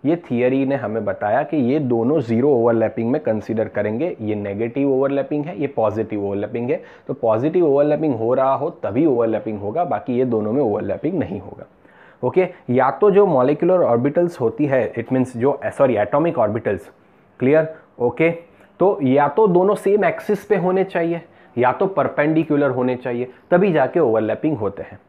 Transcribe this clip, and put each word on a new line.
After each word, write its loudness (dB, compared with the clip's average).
ये 2
थियरी 0
ने -2
हमें -4
बताया 0
कि -4
ये 2
दोनों 0
ज़ीरो 0
ओवरलैपिंग 2
में -2
कंसीडर -2
करेंगे। -4
ये -4
नेगेटिव -2
ओवरलैपिंग -2
है, -10
ये -2
पॉजिटिव -2
ओवरलैपिंग -4
है, -2
तो -6
पॉजिटिव 2
ओवरलैपिंग 2
हो 0
रहा 2
हो -2
तभी -2
ओवरलैपिंग 0
होगा, -4
बाकी -4
ये 2
दोनों -2
में 0
ओवरलैपिंग -2
नहीं -6
होगा। -16
ओके, 2
या 4
तो 2
जो 6
मॉलिक्यूलर 2
ऑर्बिटल्स 0
होती 0
है, 0
it -6
means -2
जो, 0
सॉरी, 2
एटॉमिक 0
ऑर्बिटल्स, -2
क्लियर? 2
ओके, 2
तो 2
या 4
तो 4
दोनों 4
सेम 2
एक्सिस -2
पे 2
होने 0
चाहिए -2
या 2
तो 0
परपेंडिकुलर 0
होने -2
चाहिए, -6
तभी 4
जाके 2
ओवरलैपिंग 0
होते -6
हैं। -18